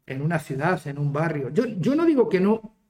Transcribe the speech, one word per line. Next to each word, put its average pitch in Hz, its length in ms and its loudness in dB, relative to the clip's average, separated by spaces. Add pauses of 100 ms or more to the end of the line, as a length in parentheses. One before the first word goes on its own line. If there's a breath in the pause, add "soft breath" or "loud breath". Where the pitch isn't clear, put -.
en 135 160 -8
una 160 160 0
ciudad, 147 480 -4
en 143 120 -8
un 143 140 -2
barrio. 151 380 -2
Yo, 208 160 0
yo 208 300 0
no 339 100 2
digo 277 220 4
que 185 100 2
no, 208 380 0 (140)